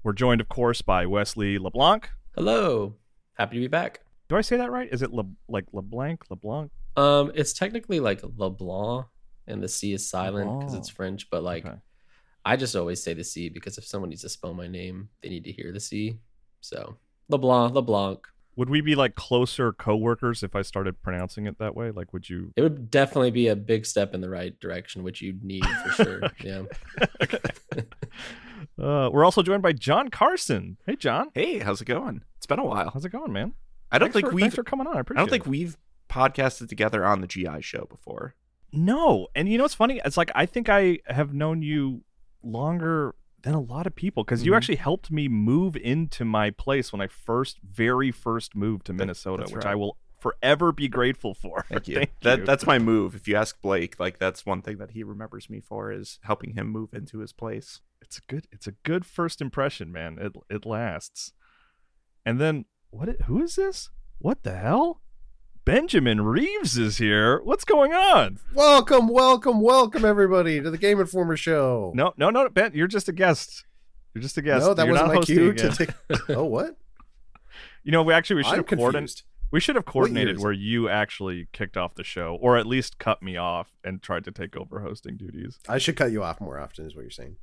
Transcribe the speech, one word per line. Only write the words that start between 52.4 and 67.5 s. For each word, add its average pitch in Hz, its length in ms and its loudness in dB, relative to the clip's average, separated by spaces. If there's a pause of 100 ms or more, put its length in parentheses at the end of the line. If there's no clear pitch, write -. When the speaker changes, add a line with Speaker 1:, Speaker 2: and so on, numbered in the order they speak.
Speaker 3:
that's 139 200 2
my 139 140 6
move. 107 360 2
If 101 140 -12
you 101 80 2
ask - 240 -2
Blake, 95 380 -2
like, 90 200 -4
that's 92 260 -4
one 92 160 -4
thing 107 160 -10
that 98 140 -16
he 110 120 -12
remembers 104 460 -16
me 107 120 -14
for 104 300 -10
is 101 320 -14
helping 107 300 -4
him 107 140 -6
move 110 260 -8
into 110 260 -14
his 101 140 -14
place. 110 460 -12 (220)
Speaker 1:
It's - 160 -20
a - 100 -20
good, 147 240 -10
it's - 160 -20
a 101 40 -10
good 175 340 -8
first - 360 -6
impression, 135 500 -6
man. 80 280 -12
It, 104 160 -8 (140)
it 101 160 -8
lasts. 110 680 -8 (920)
And 117 140 -2
then, 151 260 0 (260)
what? 139 180 -6
i-, - 160 -2
who 196 160 0
is 339 140 -4
this? 381 340 -4 (300)
What - 240 -2
the 92 120 -6
hell? 214 460 0 (640)
Benjamin 139 560 4
Reeves 202 560 2
is 107 200 2
here. 107 460 4
What's 269 220 0